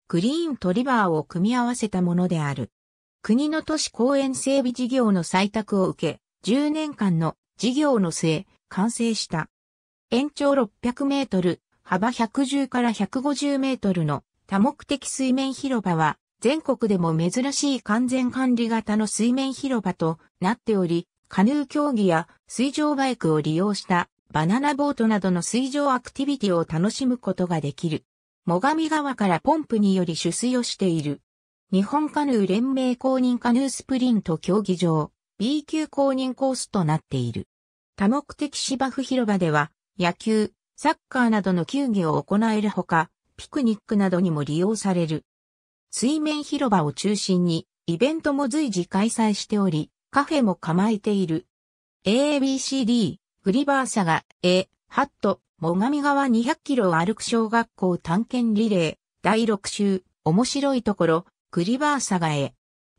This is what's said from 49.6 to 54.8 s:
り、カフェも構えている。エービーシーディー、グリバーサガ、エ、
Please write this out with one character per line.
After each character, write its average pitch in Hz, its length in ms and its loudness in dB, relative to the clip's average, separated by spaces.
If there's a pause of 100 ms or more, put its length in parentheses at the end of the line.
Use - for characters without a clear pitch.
り、 156 220 -2 (200)
カ 285 140 0
フ 320 120 -4
ェ 277 60 4
も 196 120 2
構 180 360 0
え 214 80 0
て 208 140 -2
い 196 140 0
る。 160 200 -4 (580)
エ 277 320 2
ー 277 40 0
ビ 269 160 0
ー - 20 -4
シ 269 240 -2
ー - 20 0
デ 214 80 2
ィ 226 200 2
ー、 - 40 -10 (280)
グ 196 80 0
リ 269 120 2
バ 277 180 0
ー 247 40 -4
サ 202 180 -2
ガ、 160 200 0 (180)
エ、 180 260 2 (200)